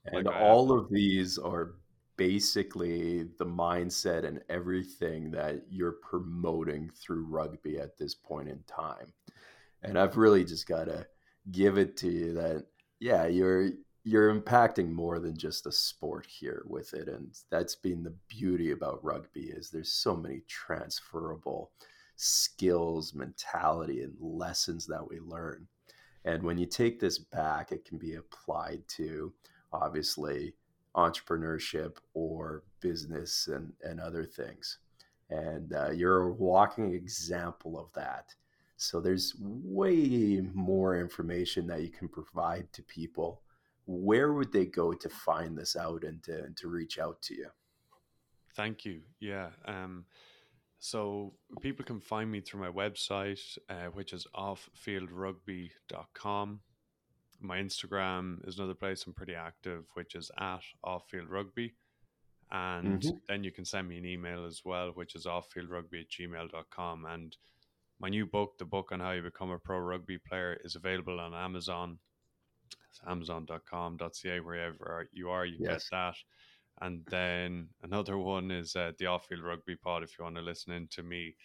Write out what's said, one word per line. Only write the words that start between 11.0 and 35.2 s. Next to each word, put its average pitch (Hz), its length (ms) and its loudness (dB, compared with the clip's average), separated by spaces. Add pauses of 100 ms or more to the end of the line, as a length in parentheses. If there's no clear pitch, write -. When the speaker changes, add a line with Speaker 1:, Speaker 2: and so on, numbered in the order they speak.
Speaker 1:
give 98 280 8
it - 200 6
to 92 100 0
you 85 260 2
that, 82 320 0 (320)
yeah, 101 280 6
you're, 92 440 8 (340)
you're 107 300 10
impacting 110 560 6
more 85 280 0
than 82 180 -2
just - 300 -4
a 71 60 -4
sport - 540 0
here - 400 -8
with - 280 -8
it. 76 140 -6
And - 260 -10 (160)
that's 87 240 2
been 87 280 -2
the 85 120 -6 (140)
beauty 90 420 2
about 69 340 -2
rugby, 76 440 -4
is - 220 -10
there's 80 220 -4
so 98 240 2
many 67 320 -6
transferable - 1200 -6 (460)
skills, 85 1000 2
mentality, 78 880 0
and 69 180 -8
lessons 82 640 -4
that 80 220 -6
we 82 120 -12
learn. 82 460 -10 (580)
And 82 180 2
when 87 160 2
you 87 80 2
take 117 340 2
this 87 180 2
back, 78 540 -2
it 80 120 -8
can 82 140 -10
be 82 180 -8
applied 80 640 -6 (140)
to, 78 360 -6 (400)
obviously, 76 840 -2 (400)
entrepreneurship 80 1040 2 (180)
or 80 500 -4 (160)
business 80 680 -2
and, 78 240 -4 (100)
and 82 180 -6
other 82 240 -4
things. - 540 -8 (520)